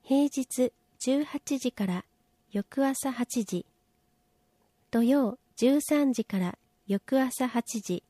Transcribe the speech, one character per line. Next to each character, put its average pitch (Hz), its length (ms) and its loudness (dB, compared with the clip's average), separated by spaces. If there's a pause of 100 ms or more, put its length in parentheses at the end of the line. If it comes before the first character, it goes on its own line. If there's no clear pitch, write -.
平 277 220 4
日 254 500 0 (240)
十 277 260 0
八 294 360 -4
時 247 120 -2
か 202 140 -4
ら 185 180 -4 (480)
翌 202 320 -2
朝 269 280 -2
八 240 320 -4
時。 180 240 -6 (1200)
土 233 140 2
曜 247 340 2 (180)
十 277 260 4
三 285 320 2
時 226 120 -2
か 196 140 -4
ら 180 180 -4 (300)
翌 202 340 0
朝 254 260 -2
八 240 320 -4
時。 180 300 -6